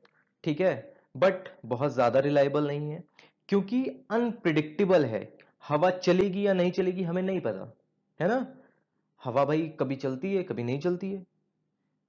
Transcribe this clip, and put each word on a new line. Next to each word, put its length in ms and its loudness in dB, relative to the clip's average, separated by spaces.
ठीक 180 -2
है, 320 0
but 180 4
बहुत 300 -2
ज्यादा 240 4
रिलायबल 480 2
नहीं 240 -4
है, 120 -12
क्योंकि 360 0
अनप्रेडिक्टेबल 920 2
है। 280 -6
हवा 220 2
चलेगी 580 2
या 60 4
नहीं 180 2
चलेगी, 320 -2
हमें 180 -2
नहीं 180 -2
पता, 340 -6
है 60 2
ना। 280 -2
हवा 220 2
भाई 340 -2
कभी 160 0
चलती 400 -4
है, 80 0
कभी 200 -6
नहीं 160 -2
चलती 320 -4
है, 140 -10